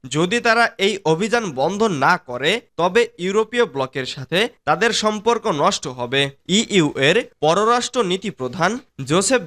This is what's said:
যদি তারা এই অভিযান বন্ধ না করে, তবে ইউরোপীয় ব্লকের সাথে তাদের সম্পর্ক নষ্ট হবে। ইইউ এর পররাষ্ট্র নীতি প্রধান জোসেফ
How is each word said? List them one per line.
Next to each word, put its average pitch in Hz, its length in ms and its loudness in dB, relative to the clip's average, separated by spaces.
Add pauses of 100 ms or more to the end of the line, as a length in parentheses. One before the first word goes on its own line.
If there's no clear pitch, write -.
(100)
যদি 180 300 0
তারা 233 240 2 (140)
এই 196 160 0 (100)
অভিযান 196 480 0
বন্ধ 165 280 -2 (180)
না 151 160 4 (120)
করে, 127 240 -2 (260)
তবে 180 240 2 (180)
ইউরোপীয় 214 480 0
ব্লকের 135 400 -6
সাথে 151 340 -4 (240)
তাদের 170 300 2
সম্পর্ক 214 500 0 (120)
নষ্ট 175 320 0
হবে। 127 320 -2 (280)
ইইউ 180 400 2 (100)
এর 147 180 4 (240)
পররাষ্ট্র 220 640 2
নীতি 185 280 -4
প্রধান 127 380 -2 (360)
জোসেফ 196 400 2